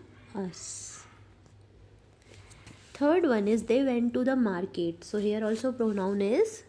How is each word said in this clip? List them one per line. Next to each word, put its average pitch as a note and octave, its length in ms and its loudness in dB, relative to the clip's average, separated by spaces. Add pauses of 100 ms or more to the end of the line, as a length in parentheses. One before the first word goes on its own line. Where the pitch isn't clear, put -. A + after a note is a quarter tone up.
(360)
us। - 680 -12 (1900)
Third D#4 340 4
one G#3+ 200 2
is A3 160 2
they A#3+ 200 2
went A#3+ 300 2
to B3 100 0
the C4 120 2
market। F#3 680 -2
So - 160 -6
here G#3 260 0
also A3 260 -2
pronoun G#3 500 0
is C#4+ 480 0